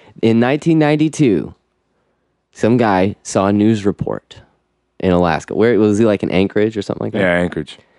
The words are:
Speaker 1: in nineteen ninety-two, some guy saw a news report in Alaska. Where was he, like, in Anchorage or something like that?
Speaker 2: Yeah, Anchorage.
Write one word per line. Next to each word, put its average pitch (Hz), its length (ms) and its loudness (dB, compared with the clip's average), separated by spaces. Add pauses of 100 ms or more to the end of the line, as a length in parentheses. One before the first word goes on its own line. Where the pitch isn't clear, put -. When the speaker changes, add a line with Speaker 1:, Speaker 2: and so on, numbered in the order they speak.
(220)
Speaker 1:
in 113 180 2
nineteen 147 380 0
ninety-two, 147 760 0 (1000)
some 113 240 0
guy 101 460 0
saw 98 260 -2
a 101 40 0
news 104 340 2
report - 540 -6 (580)
in 92 140 0
Alaska. 87 420 0
Where 110 240 2
was 104 200 2
he, 113 60 2
like, 107 180 0
in 78 80 -4
Anchorage 104 460 -2
or 101 60 -6
something - 240 -8
like 107 80 -10
that? 104 60 -4
Speaker 2:
Yeah, 90 120 0
Anchorage. 87 460 -4 (200)